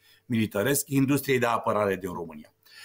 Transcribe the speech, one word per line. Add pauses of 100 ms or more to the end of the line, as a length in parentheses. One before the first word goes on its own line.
(260)
milităresc,
industriei
de
apărare
din
România. (300)